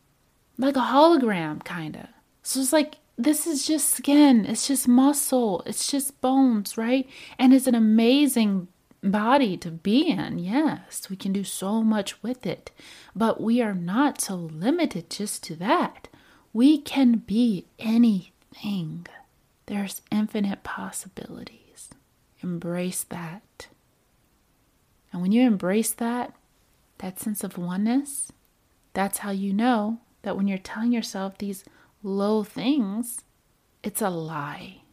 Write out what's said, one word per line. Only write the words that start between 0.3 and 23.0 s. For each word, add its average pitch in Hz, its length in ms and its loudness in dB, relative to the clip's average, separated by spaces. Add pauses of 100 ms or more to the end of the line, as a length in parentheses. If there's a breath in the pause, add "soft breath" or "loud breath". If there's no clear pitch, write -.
like 269 180 -2
a 262 60 0
hologram, 226 840 2
kinda. 160 460 -12 (340)
So - 180 -6
it's 262 120 -2
like, 302 240 2 (220)
this 294 280 0
is 302 200 -4
just 311 240 0
skin. 277 560 6
It's - 200 -4
just 269 220 0
muscle. 247 800 4
It's - 200 -6
just - 360 -4
bones, 254 560 2
right? 247 280 0 (320 loud breath)
And 262 140 8
it's 262 140 6
an 247 80 6
amazing 226 920 4 (340)
body 214 560 2
to 170 120 -10
be 208 380 0
in. 170 300 -4
Yes, 196 720 -4
we 190 60 -8
can 190 180 -4
do 202 100 -2
so 208 380 -4
much 214 400 -2
with 254 240 -8
it. - 240 -8 (440 loud breath)
But 220 260 0
we 233 200 2
are 214 140 -2
not 202 480 -2
so 196 120 -6
limited 175 760 -4
just - 340 -8
to 160 120 -12
that. 233 520 -2 (460 soft breath)
We 277 240 6
can 254 400 2
be 208 480 -2 (120)
anything. 202 1300 -2 (600)
There's 202 360 -8 (100)
infinite 214 500 -2
possibilities. - 1300 -16 (500)
Embrace 175 640 -6